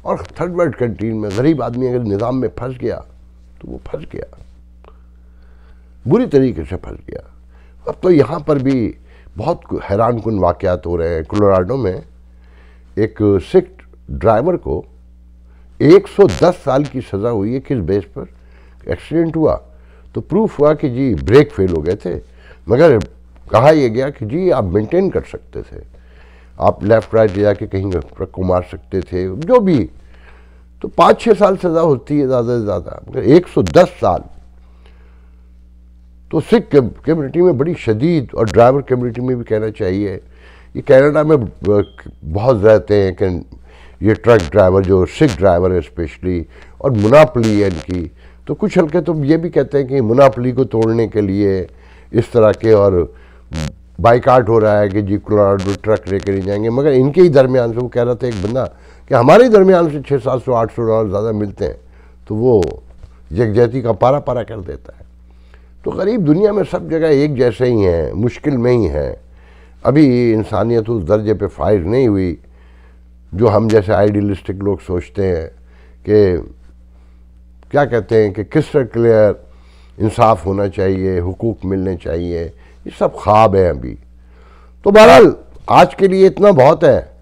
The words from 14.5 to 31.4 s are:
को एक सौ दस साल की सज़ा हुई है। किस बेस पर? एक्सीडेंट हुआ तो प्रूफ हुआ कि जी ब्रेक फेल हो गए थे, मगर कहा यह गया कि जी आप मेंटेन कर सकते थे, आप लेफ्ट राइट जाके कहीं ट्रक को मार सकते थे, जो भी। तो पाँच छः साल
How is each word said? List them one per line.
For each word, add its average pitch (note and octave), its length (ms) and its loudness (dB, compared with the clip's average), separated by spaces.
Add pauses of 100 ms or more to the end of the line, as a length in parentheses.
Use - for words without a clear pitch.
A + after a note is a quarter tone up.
को D2+ 260 -8 (960)
एक F3+ 280 6
सौ G3 200 4 (140)
दस F3+ 240 0
साल C#3 180 0
की C3 180 -8
सज़ा G2+ 280 -6
हुई A2 240 -4
है। C3+ 60 -6
किस B2+ 200 -6
बेस F#2+ 280 -2
पर? - 200 -16 (560)
एक्सीडेंट D#3 520 -4
हुआ D3 260 -2 (540)
तो - 60 -6
प्रूफ G3 380 -4
हुआ D3 140 4
कि D3+ 160 -4
जी B2 260 -2
ब्रेक D#2+ 360 2
फेल F#2+ 200 -2
हो D#2+ 100 -4
गए F2 140 -4
थे, F#2 200 -8 (540)
मगर C3+ 280 4 (500)
कहा A#2 240 4
यह D3 160 2
गया B2 220 -2
कि A#2+ 160 -12
जी F3 240 -2
आप C3 160 0
मेंटेन G#2+ 440 -2
कर F2 120 -4
सकते - 400 -16
थे, - 220 -18 (720)
आप G2+ 260 -2
लेफ्ट A2 320 0
राइट A2 160 2
जाके G#2 360 -2
कहीं F#2+ 240 -6
ट्रक F2+ 380 -8
को F#2 140 -8
मार F2+ 280 -2
सकते F#2 300 -8
थे, F#2 340 -6
जो G3 240 2
भी। E3+ 300 0 (920)
तो - 60 -10
पाँच G3 340 2
छः A3+ 120 2
साल F#3+ 240 2